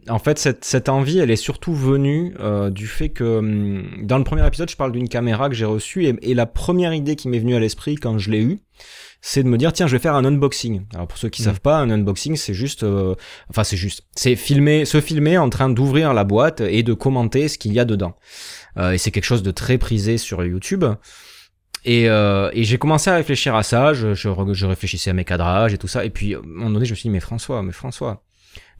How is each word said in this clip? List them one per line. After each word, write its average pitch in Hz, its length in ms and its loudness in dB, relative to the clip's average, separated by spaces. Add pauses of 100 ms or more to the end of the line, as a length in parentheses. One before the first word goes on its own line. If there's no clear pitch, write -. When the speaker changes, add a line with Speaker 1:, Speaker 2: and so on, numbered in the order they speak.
Speaker 1:
en 113 120 -2
fait, 151 180 0
cette, - 260 -2
cette 131 240 0
envie, 139 300 2
elle 131 140 4
est 110 40 4
surtout - 380 -6
venue, 139 640 0
euh, 101 320 -2
du 101 160 -8
fait 156 220 -2
que, 123 160 -4 (140)
hum, 104 460 -2 (200)
dans 123 140 2
le 135 60 2
premier - 220 4
épisode, 165 240 2
je - 60 -12
parle 131 160 -2
d'une 123 160 -2
caméra 120 400 0
que 127 80 -2
j'ai 113 80 0
reçue 107 420 -2
et, 127 160 2
et 123 120 0
la 120 120 2
première 175 480 0
idée 147 220 -2
qui - 120 -12
m'est 120 120 0
venue 123 160 2
à - 20 2
l'esprit 113 380 -2
quand 113 220 -2
je 98 120 -2
l'ai 107 100 2
eue, 143 200 0 (600)
c'est - 220 0
de 127 60 2
me 117 100 4
dire, « 156 140 2
Tiens, 170 160 0
je 127 80 2
vais 117 60 0
faire 156 120 0
un 131 100 2
unboxing. » 131 580 0 (120)
Alors, 87 140 -8
pour - 100 -14
ceux 117 100 -4
qui - 140 -8
Speaker 2:
Mhm. 110 40 -2
Speaker 1:
savent 95 140 0
pas, 151 200 2
un 123 100 0
unboxing, 107 460 0
c'est 107 180 -6
juste, 120 300 -4
euh, 98 320 0 (320)
enfin, 107 160 -2
c'est 101 120 -2
juste, 90 260 -6 (120)
c'est 123 220 2
filmer, 147 480 2
se 151 160 2
filmer 156 380 2
en 139 120 4
train 131 200 0
d'ouvrir 135 440 2
la 104 80 4
boîte 113 380 2
et 107 240 2
de 117 100 2
commenter 131 540 0
ce - 100 -6
qu'il 107 140 -4
y 117 80 2
a 123 40 2
dedans. 98 300 -2 (600)
Euh, 90 160 0
et 90 60 2
c'est 104 120 -2
quelque - 140 -2
chose 117 180 0
de 95 80 0
très 113 260 0
prisé 113 420 0
sur 90 260 -4
YouTube. 98 400 -2 (1040)
Et, 117 220 4
euh, 101 420 4
et 117 120 0
j'ai 117 140 2
commencé 156 320 2
à 180 40 4
réfléchir 143 400 0
à 110 80 2
ça, 135 320 2
je, 110 180 0
je 101 160 -2
re-, 98 240 0
je 95 140 0
réfléchissais 92 440 -2
à - 20 0
mes 90 120 0
cadrages 92 480 2
et 95 60 -2
tout - 80 -10
ça, 107 180 -4
et 107 60 -4
puis, 104 240 -4
à 62 40 -8
un 52 40 -12
moment 87 280 -6
donné, 107 140 2
je 120 60 -2
me 101 60 -4
suis - 120 -12
dit, « - 40 0
Mais 95 80 0
François, 113 420 -6
mais 95 80 -6
François, 120 540 -10 (560)